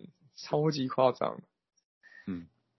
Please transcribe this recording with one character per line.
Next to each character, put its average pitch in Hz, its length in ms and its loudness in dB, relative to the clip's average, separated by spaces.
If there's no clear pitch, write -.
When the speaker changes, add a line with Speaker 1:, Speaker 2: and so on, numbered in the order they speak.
Speaker 1:
超 151 340 0
级 139 160 -2
夸 131 240 4
张。 - 300 -4
Speaker 2:
嗯。 87 180 -6